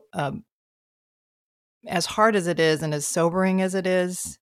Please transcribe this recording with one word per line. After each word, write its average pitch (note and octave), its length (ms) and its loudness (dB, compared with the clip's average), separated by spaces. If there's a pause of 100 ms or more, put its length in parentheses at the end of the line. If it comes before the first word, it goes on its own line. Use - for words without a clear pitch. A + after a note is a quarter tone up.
(120)
um, C#3+ 320 -6 (1400)
as F3 180 -2
hard G#3+ 320 2
as F3 100 0
it E3 140 0
is D#3 220 2
and D3+ 100 -2
as D3 140 -4
sobering F#3 560 2
as F#3 120 -2
it F#3 120 -2
is, F3+ 560 -2